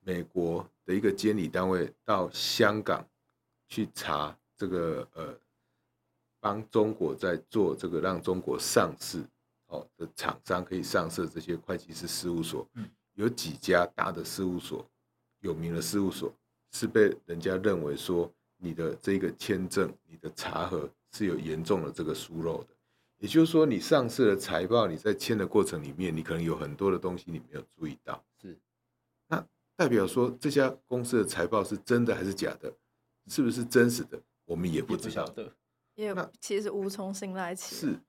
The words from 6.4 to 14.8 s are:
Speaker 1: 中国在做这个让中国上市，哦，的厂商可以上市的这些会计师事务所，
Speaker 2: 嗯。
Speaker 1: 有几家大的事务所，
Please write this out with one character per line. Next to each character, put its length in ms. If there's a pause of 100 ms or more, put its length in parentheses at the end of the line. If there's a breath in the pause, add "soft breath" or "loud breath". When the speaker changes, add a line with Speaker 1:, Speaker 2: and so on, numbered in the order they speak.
Speaker 1:
中 240
国 220
在 200 (140)
做 260
这 140
个 100
让 220
中 180
国 200
上 400
市， 200 (480)
哦， 200 (100)
的 180
厂 280
商 200
可 120
以 80
上 260
市 120
的 60
这 120
些 160
会 220
计 160
师 140
事 220
务 140
所， 300
Speaker 2:
嗯。 120 (300)
Speaker 1:
有 140
几 240
家 320 (100)
大 160
的 140
事 180
务 160
所， 260 (540)